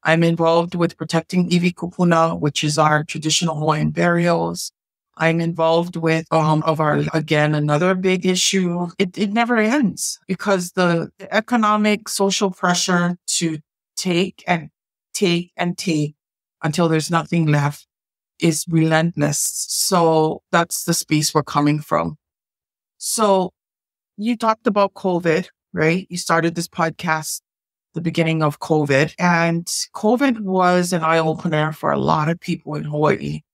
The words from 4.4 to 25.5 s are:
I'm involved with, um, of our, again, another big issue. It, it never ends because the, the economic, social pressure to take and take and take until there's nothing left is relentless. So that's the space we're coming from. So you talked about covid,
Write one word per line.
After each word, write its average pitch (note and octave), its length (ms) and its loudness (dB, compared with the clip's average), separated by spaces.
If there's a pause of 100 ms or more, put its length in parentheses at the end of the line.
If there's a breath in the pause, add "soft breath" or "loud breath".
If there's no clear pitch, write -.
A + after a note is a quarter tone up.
I'm E3 240 0
involved E3 560 0
with, D#3+ 340 0
um, D#3 320 2
of D#3+ 160 0
our, D3 240 2 (100)
again, D3+ 400 2
another D3+ 420 2
big F#3 300 0
issue. F3+ 640 0 (100)
It, F#3+ 200 -4
it G3 160 -2
never A#3 240 0
ends A3 680 0
because F#3 460 -2
the, E3+ 380 0 (100)
the - 160 -12
economic, G#3+ 720 0
social G3 420 0
pressure F3 680 0 (220)
to D#3+ 200 -4 (380)
take F3+ 500 -2
and E3 220 -4 (440)
take F3 440 0
and F3 200 -4
take D3+ 380 -2 (480)
until E3 240 0
there's D#3 240 0
nothing E3 360 0
left D3 380 0 (540)
is D#3+ 300 0
relentless. D#3+ 1000 0
So D#3+ 840 2
that's - 360 -2
the E3+ 80 0
space D#3 400 -2
we're D3+ 100 2
coming D3 360 0
from. D#3 360 -2 (840)
So G3 540 0 (640)
you A3 220 -2
talked A3 280 -2
about G3+ 280 2
covid, F3 560 -2 (240)